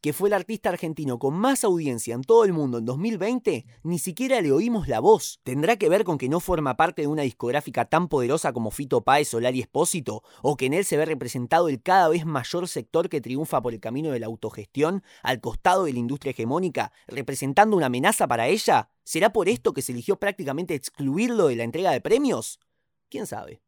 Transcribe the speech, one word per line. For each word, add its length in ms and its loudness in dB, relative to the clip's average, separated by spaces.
que 100 -2
fue 160 0
el 60 4
artista 340 -2
argentino 500 -4
con 160 0
más 300 2
audiencia 500 -2
en 80 -4
todo 220 6
el 80 2
mundo 260 0
en 60 -4
dos 140 -4
mil 180 -2
veinte, 480 -2
ni 160 -4
siquiera 420 -2
le 120 2
oímos 340 2
la 140 -2
voz. 420 4
¿Tendrá 340 0
que 120 0
ver 160 4
con 140 -2
que 100 -2
no 100 0
forma 380 -2
parte 260 0
de 60 0
una 140 -2
discográfica 640 -2
tan 200 2
poderosa 460 0
como 180 -4
Fito 320 -2
Páez 300 4
o 80 -2
Lali 200 0
Espósito? 640 -2
¿O 140 2
que 100 -2
en 80 2
él 100 2
se 140 0
ve 80 2
representado 640 0
el 120 -4
cada 280 4
vez 160 0
mayor 420 -4
sector 400 -2
que 140 -4
triunfa 400 -4
por 100 -4
el 80 -12
camino 320 -4
de 80 -2
la 60 -8
autogestión, 760 -4
al 180 -2
costado 440 2
de 100 -2
la 40 -2
industria 320 -4
hegemónica, 640 -4
representando 680 2
una 100 2
amenaza 420 2
para 180 0
ella? 440 2
¿Será 300 0
por 160 2
esto 240 0
que 100 -6
se 100 -6
eligió 280 -2
prácticamente 540 -4
excluirlo 760 0
de 80 2
la 80 -2
entrega 260 -2
de 120 0
premios? 580 0
¿Quién 180 -10
sabe? 420 -14